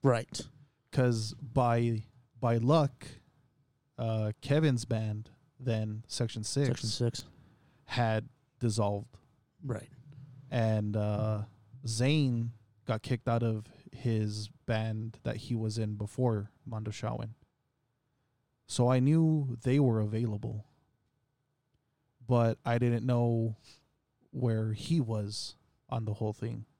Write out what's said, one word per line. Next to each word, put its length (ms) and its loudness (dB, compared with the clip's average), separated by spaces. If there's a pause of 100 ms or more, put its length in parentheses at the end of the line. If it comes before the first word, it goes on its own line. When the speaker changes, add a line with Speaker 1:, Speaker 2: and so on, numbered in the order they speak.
Speaker 1:
Right. 380 2 (500)
Speaker 2:
'Cause 440 2
by, 680 0 (340)
by 180 2
luck, 500 2 (880)
uh, 340 -2 (100)
Kevin's 440 2
band, 440 -4 (300)
then 480 -2
Section 360 -4
Six, 240 0
Speaker 1:
Section 220 -2
Six. 360 -2 (600)
Speaker 2:
had 440 0 (300)
dissolved. 580 -2 (460)
Speaker 1:
Right. 260 -8 (600)
Speaker 2:
And, 460 2
uh, 500 0 (400)
Zane 680 2 (320)
got 180 -2
kicked 240 -2
out 160 2
of 240 -2 (240)
his 560 -2 (180)
band 580 -2
that 140 -4
he 180 -4
was 220 -2
in 200 -2
before 540 0 (140)
Mondo 260 -8
Shawin. 420 -6 (1300)
So 240 0
I 100 4
knew 640 2
they 180 2
were 200 4
available, 680 -4 (1600)
but 400 2
I 120 2
didn't 280 2
know 520 2 (760)
where 420 0
he 280 0
was 540 -4 (340)
on 160 -4
the 100 -2
whole 180 -2
thing. 320 -8 (140)